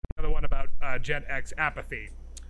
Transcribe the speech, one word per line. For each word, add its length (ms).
the 80
other 80
one 140
about, 240
uh, 180
Gen 280
X 300
apathy. 540